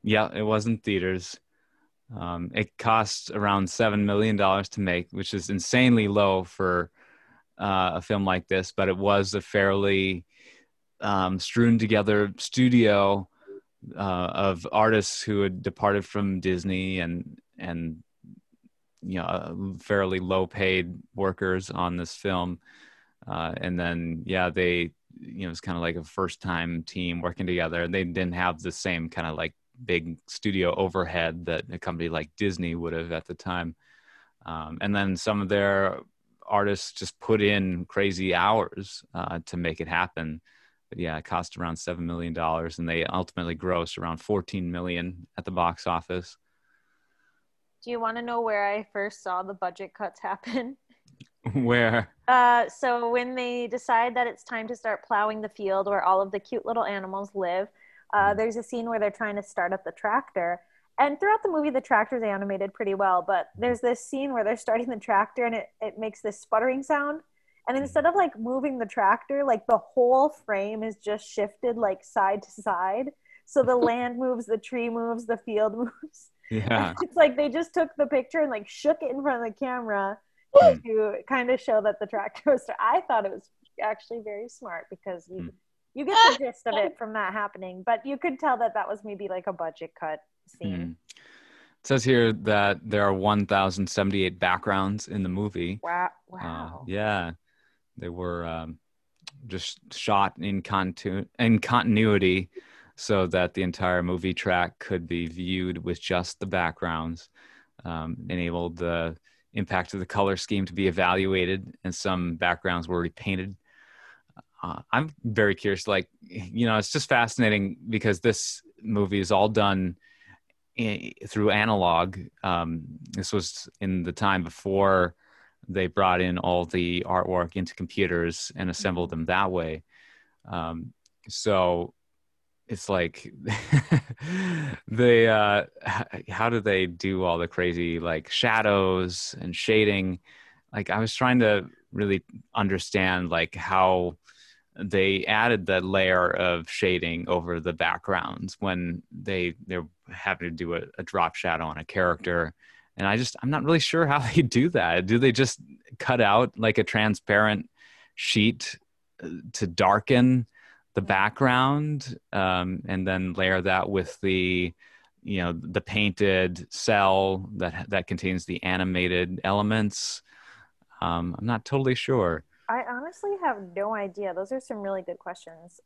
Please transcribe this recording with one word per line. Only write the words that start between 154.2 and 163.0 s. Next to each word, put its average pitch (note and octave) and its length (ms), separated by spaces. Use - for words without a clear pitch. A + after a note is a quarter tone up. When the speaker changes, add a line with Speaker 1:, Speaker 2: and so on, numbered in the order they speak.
Speaker 1:
they E3+ 60
do C3 280
that. F2+ 360
Do A2 140
they C3+ 120
just B2+ 300
cut B2 220
out, A2 380
like, A2 180
a A2 60
transparent G#2+ 840
sheet, - 640
uh, E2 60
to - 140
darken A2+ 800
the G2+ 80
Speaker 2:
Mm. F#2 60
Speaker 1:
background, C3 1080
um, F#2 540
and F#2 200